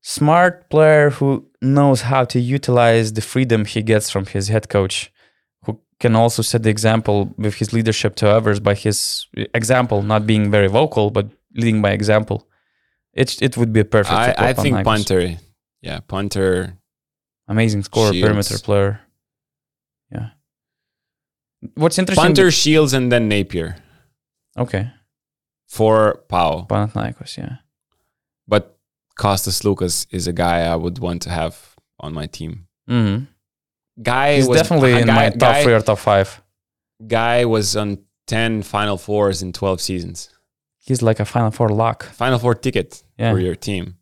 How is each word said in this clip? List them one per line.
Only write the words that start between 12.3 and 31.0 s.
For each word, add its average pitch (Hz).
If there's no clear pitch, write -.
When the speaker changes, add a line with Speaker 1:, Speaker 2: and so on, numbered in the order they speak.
Speaker 1:
It, -
it 127
would 117
be 110
a 101
perfect 101
Speaker 2:
I, 117
Speaker 1:
fit -
for 110
Speaker 2:
I 127
think 123
Speaker 1:
Panathinaikos. 98
Speaker 2:
Punter, 95
yeah, 80
Punter. 95
Speaker 1:
Amazing 107
scorer, 110
Speaker 2:
Shields. 92
Speaker 1:
perimeter 104
player. 101
Yeah. 113
What's 165
interesting 185
Speaker 2:
Punter, 170
Speaker 1:
be- 175
Speaker 2:
Shields, 151
and 127
then 117
Napier. 92
Speaker 1:
Okay. 117
Speaker 2:
For 110
Pau. 85
Speaker 1:
Panathinaikos, 107
yeah. -
Speaker 2:
But 104
Kostas 98
Lukas 92
is 87
a 87
guy 87
I 82
would 87
want 87